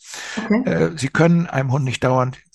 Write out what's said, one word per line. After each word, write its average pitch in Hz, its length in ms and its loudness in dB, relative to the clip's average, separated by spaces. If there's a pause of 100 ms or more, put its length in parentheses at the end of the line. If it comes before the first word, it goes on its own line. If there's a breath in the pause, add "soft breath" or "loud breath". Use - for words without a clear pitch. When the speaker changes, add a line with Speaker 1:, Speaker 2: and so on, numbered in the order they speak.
(360 loud breath)
Speaker 1:
Okay. 240 280 0
Speaker 2:
Äh, 82 320 0
Sie 135 120 -2
können 170 380 4
einem 135 260 -2
Hund 139 120 0
nicht 123 200 -4
dauernd 127 340 0 (160)